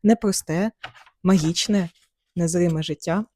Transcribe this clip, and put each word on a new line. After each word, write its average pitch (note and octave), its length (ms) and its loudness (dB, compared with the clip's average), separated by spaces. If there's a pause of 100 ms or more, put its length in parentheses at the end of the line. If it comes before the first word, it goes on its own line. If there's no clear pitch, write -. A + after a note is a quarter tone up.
непросте, G#3 680 0 (520)
магічне, F3 640 2 (480)
незриме E3+ 460 0
життя E3 420 -4 (120)